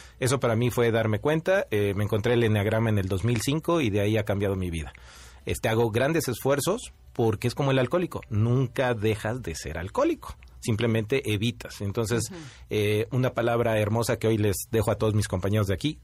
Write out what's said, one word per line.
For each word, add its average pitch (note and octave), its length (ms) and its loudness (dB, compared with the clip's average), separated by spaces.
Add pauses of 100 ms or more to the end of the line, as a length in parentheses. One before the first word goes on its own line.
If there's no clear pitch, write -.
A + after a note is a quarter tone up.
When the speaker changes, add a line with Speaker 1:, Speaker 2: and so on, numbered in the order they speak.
(200)
Speaker 1:
eso B2+ 200 0
para A#2 160 2
mí A#2+ 140 2
fue A#2 220 2
darme A2 280 2
cuenta. E3 520 0
Eh, G2+ 240 2
me G#2 80 0
encontré A2 320 0
el A#2+ 80 4
enneagrama A2 460 2
en G#2 100 2
el F#2 80 -2
dos F#2+ 180 -2
mil A#2 160 0
cinco D#3+ 400 0
y A#2 80 2
de G2+ 120 0
ahí G#2+ 160 2
ha G#2 80 0
cambiado G2 300 0
mi F#2 140 -4
vida. D#2+ 240 -8 (520)
Este, - 240 -4
hago A2+ 200 2
grandes C#3 380 2
esfuerzos C#3 680 0 (200)
porque A2+ 340 2
es - 80 -2
como C#3 160 0
el C3 80 4
alcohólico. E3 500 0
Nunca B2 640 2
dejas A2 480 -2
de D#2+ 140 -8
ser D#2+ 220 -10
alcohólico. B3+ 580 -2 (240)
Simplemente A2+ 720 0
evitas. G#2+ 500 -4
Entonces, G#2+ 480 -2
Speaker 2:
Ujú. F3 100 -12 (320)
Speaker 1:
eh, G#2+ 400 0
una B2 220 0
palabra A#2 460 0
hermosa A2 380 0
que A2 100 -2
hoy A2 100 2
les G#2 180 2 (160)
dejo A2+ 200 2
a G2+ 60 0
todos A2 160 0
mis G#2+ 140 2
compañeros G2+ 400 0
de G2 80 0
aquí, D3 280 -6